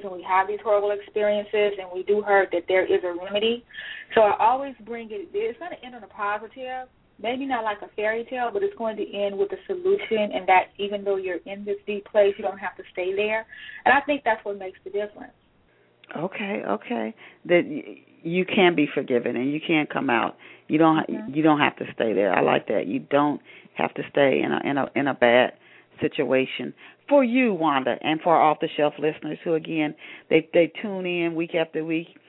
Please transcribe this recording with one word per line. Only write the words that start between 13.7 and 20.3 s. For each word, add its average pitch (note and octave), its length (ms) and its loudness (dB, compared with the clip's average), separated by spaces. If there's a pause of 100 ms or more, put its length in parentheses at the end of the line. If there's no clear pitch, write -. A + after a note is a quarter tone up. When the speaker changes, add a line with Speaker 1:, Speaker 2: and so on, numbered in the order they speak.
Speaker 1:
And - 100 6
I C#4 120 4
think C#4+ 180 -2
that's A3 220 0
what G3+ 120 -8
makes F#3 280 -14
the F#3+ 60 -14
difference. G#3 420 -8 (840)
Speaker 2:
Okay, G3 500 -6
okay. A3 500 -4 (300)
That E3+ 200 4
y-, G#2+ 380 -12 (200)
you F3 220 0
can F3 300 4
be D3+ 180 2
forgiven A#2+ 420 -2
and B2+ 160 -2
you D3+ 140 -4
can D#3 260 0
come C#3 180 -4
out. A2+ 280 0 (320)